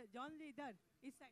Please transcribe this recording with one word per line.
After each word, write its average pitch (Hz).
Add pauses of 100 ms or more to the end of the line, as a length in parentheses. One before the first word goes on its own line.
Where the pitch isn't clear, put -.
(120)
John 262
ji, 302
idhar, 269 (320)
is 262
side. 269